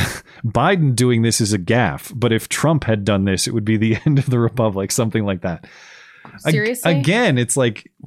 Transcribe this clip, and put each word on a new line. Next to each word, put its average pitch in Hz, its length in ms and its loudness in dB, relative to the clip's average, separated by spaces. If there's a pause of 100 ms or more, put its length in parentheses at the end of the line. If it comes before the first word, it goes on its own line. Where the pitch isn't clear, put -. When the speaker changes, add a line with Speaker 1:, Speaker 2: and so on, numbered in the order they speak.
(260)
Speaker 1:
<laughs> - 200 -14
Biden 143 500 2
doing 123 260 4
this 113 180 0
is 107 140 2
a 107 60 0
gaffe, 90 540 -2
but 117 200 0
if 110 160 -2
Trump 160 340 0
had 107 220 0
done 98 200 2
this, 95 220 0
it - 60 -6
would 113 120 -2
be 110 120 2
the 110 240 2
<laughs> - 40 -4
end 143 140 4
of 131 100 -2
the 123 100 2
republic, 110 520 0
something 113 340 -2
like 95 160 -2
that. 87 240 -6 (800)
Ag- 156 60 0
Speaker 2:
Seriously? 214 420 -2
Speaker 1:
again, 165 440 2
it's 120 200 -2
like, 120 320 -2 (180)